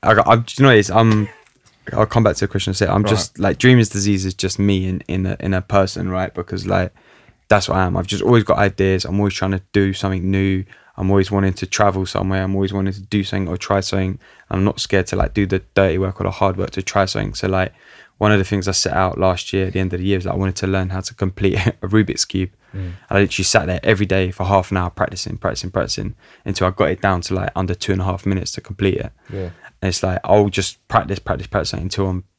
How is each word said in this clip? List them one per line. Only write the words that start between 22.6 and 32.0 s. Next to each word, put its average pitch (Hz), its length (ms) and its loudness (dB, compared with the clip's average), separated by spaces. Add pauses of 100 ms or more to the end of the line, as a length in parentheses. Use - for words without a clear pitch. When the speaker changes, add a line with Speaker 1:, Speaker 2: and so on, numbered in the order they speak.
Speaker 3:
Mm. 98 100 -10
Speaker 1:
And 90 100 -10 (160)
I 98 100 2
literally 98 240 0
sat - 220 2
there 87 160 -4
every 104 240 2
day 95 240 0
for 92 140 -6
half 95 260 2
an 98 80 0
hour 90 120 -2
practicing, - 480 -6
practicing, - 320 -4
practicing 98 440 -4 (300)
until 95 240 -2
I - 20 2
got 95 200 2
it 92 100 -4
down 92 220 0
to, - 120 -6
like, 95 220 -4
under 95 180 -2
two - 180 -4
and 95 80 0
a 92 40 -2
half 92 220 -4
minutes 95 260 -2
to - 80 -10
complete 98 360 -2
it. - 160 -8 (200)
Speaker 3:
Yeah. 95 180 -8 (320)
Speaker 1:
And 98 60 0
it's 92 140 -2
like, 92 200 -2
I'll 104 260 4
just - 400 -6
practice, 98 300 0
practice, - 300 -6
practice - 240 -2
until 95 340 -4